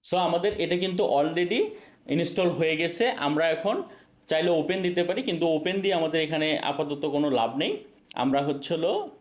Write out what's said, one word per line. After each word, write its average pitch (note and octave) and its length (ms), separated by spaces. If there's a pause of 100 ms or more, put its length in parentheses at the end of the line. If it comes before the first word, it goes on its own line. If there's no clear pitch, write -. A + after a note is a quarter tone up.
So F3 60 (120)
আমাদের F3 240 (120)
এটা E3+ 200
কিন্তু F#3+ 200 (140)
already F3 440 (540)
ইনস্টল E3+ 340 (100)
হয়ে D#3+ 220
গেছে। E3+ 240 (220)
আমরা D3+ 180 (100)
এখন G3+ 200 (540)
চাইলে D#3+ 220 (100)
ওপেন F#3 240
দিতে F3+ 220
পারি, G3 220
কিন্তু E3+ 160 (120)
ওপেন F3+ 260
দিয়ে F#3+ 160
আমাদের D#3+ 260
এখানে D#3 220 (240)
আপাতত D3 320 (120)
কোনো D3 120 (120)
লাভ A#2+ 120 (100)
নেই। A3 100 (500)
আমরা C3+ 260
হচ্ছে C#3 280
হলো E3 160 (300)